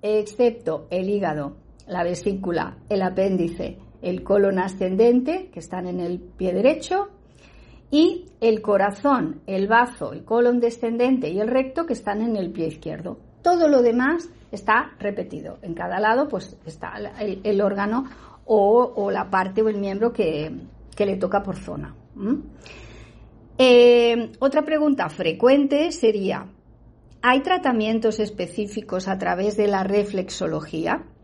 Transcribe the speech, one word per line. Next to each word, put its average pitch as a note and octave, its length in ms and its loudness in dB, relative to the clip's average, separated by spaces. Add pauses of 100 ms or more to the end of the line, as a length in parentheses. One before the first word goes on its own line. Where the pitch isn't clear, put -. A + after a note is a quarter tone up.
excepto G#3+ 880 -2
el F#3 180 -2
hígado, D3+ 480 -4 (300)
la F3+ 160 -4
vesícula, F3+ 720 -4 (120)
el G3 120 0
apéndice, F#3 760 -2 (240)
el F3+ 200 -6
colon G3 360 2
ascendente, A#3+ 920 0
que - 80 -14
están F3+ 280 -10
en F3+ 120 -6
el F3 200 -6
pie - 340 -6
derecho, D#4 560 0 (800)
y E4+ 360 2 (140)
el A3 220 2
corazón, G3+ 840 0
el F#3+ 200 -2
bazo, A#3 460 0
el E3 100 -14
colon A#3+ 360 2
descendente A#3 680 0
y F#3 100 -4
el G#3+ 80 0
recto, C4 380 -2
que C#4+ 80 -4
están G#3 280 -4
en A3+ 140 -2
el F#3 160 -4
pie E3 160 -4
izquierdo. D#3+ 500 -10 (240)
Todo E4+ 260 4
lo C#4 140 6
demás B3+ 480 2 (220)
está A3+ 480 0
repetido. F#3+ 640 -8
En E3+ 120 -10
cada F3 260 -6
lado, A#3 280 2
pues, G#3+ 380 -10
está - 280 -14 (260)
el, F#3+ 240 -6
el G3+ 180 0
órgano G#3 440 0 (400)
o, G#3+ 500 4
o G3 160 -2
la F#3+ 180 -4
parte F#3+ 320 0
o A3 80 2
el G#3 80 -2
miembro G3+ 360 -2
que, D#3 380 -2 (440)
que G#3 100 0
le G3 120 -2
toca G3 260 -2
por F#3+ 140 -6
zona. D3 380 -12 (200)
¿Mm? G#3 200 -2 (1200)
Eh, A#3+ 840 6
otra C#4 240 2
pregunta D4+ 460 0
frecuente C#4 840 2
sería, F#3+ 560 -2 (720)
¿hay C4 200 4
tratamientos A3+ 800 0
específicos G3+ 880 -6
a F#3+ 100 -2
través F#3+ 400 -2
de G#3 100 2
la G3 160 0
reflexología? F3+ 1200 -4 (180)